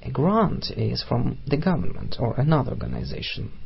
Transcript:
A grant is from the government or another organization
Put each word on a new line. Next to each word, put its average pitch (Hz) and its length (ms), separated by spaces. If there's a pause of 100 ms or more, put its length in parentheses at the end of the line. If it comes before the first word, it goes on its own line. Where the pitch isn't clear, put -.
A - 80
grant 185 600
is 110 300
from - 360 (100)
the 147 80
government - 640
or 117 140
another 147 380
organization 64 800 (120)